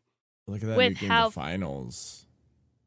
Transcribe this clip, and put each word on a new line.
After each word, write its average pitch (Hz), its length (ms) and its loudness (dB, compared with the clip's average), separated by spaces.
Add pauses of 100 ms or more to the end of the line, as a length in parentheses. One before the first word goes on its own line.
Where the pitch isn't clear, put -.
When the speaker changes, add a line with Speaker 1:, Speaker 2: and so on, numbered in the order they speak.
(480)
Speaker 1:
Look 107 160 -6
at 110 40 0
that 110 100 2
Speaker 2:
With 254 60 8
Speaker 1:
new 226 120 4
game, - 120 -4
Speaker 2:
how 226 220 4
Speaker 1:
The - 20 -10
Finals. 71 960 -6 (600)